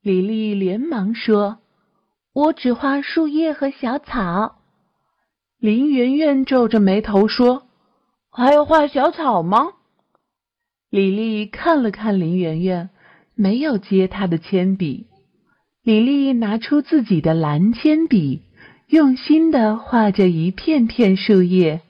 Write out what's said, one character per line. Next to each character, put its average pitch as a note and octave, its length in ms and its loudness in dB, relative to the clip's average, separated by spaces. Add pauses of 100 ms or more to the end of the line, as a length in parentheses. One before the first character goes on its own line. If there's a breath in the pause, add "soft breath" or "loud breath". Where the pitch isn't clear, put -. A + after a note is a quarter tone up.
李 F#3 220 -2
丽 G#3+ 320 -4
连 G3 260 -4
忙 A#3 340 -4
说 G#3 440 -2 (760)
：“我 D4+ 180 0
只 B3 220 -2
画 C#4 260 -4
树 D#4 280 -4
叶 D4+ 260 -2
和 C#4 160 -6
小 C4+ 280 -8
草。” G#3 600 -6 (1000)
林 A#3+ 320 0
媛 B3+ 240 0
媛 C#4+ 300 0
皱 B3 240 2
着 A3 120 2
眉 G3 200 2
头 G#3+ 280 2
说 B3 380 0 (640)
：“还 B3 220 2
要 D4 140 4
画 D4+ 200 2
小 C#4+ 240 0
草 A#3+ 320 -2
吗？” A3+ 300 0 (1160)
李 G3 200 0
丽 G#3+ 360 -4
看 D#4 360 -2
了 A3 80 0
看 G#3 300 -4
林 E3+ 160 -2
媛 E3 240 -2
媛， F#3 300 -4 (440 soft breath)
没 G#3 240 0
有 C#4 200 -2
接 F#3+ 280 0
她 F#3+ 200 -6
的 E3 100 -2
铅 F#3+ 400 -2
笔。 E3 300 -8 (760)
李 G#3+ 180 2
丽 C4+ 340 0
拿 A3+ 240 -2
出 D4 240 -2
自 D4 200 0
己 F3 200 0
的 D#3+ 100 0
蓝 E3 400 0
铅 D#4 340 0
笔， D#3+ 360 0 (440 soft breath)
用 C#4+ 300 4
心 D#4+ 340 2
地 A3 280 0
画 A3 320 0
着 F#3+ 180 2
一 E3 220 0
片 C4+ 360 0
片 G3+ 300 2
树 F#3+ 260 4
叶。 F3 480 2